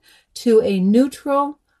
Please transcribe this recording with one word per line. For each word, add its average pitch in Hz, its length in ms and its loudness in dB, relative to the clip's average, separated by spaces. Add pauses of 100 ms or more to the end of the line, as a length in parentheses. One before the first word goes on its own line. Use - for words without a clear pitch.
(360)
to 220 260 2
a 196 180 -4
neutral 277 800 -2 (200)